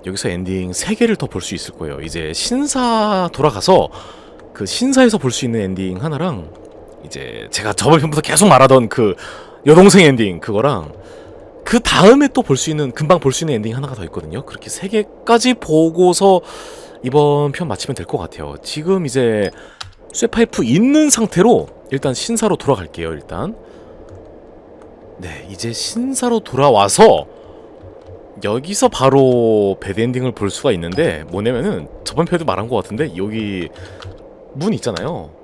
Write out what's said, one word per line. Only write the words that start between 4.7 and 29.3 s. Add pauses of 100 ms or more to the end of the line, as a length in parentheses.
볼
수
있는
엔딩
하나랑, (540)
이제
제가
저번
편부터
계속
말하던
그 (520)
여동생
엔딩
그거랑, (720)
그
다음에
또
볼
수
있는,
금방
볼
수
있는
엔딩
하나가
더
있거든요.
그렇게
세
개까지
보고서 (640)
이번
편
마치면
될
것
같아요.
지금
이제 (640)
쇠파이프
있는
상태로 (240)
일단
신사로
돌아갈게요,
일단. (1600)
네,
이제
신사로
돌아와서 (1160)
여기서
바로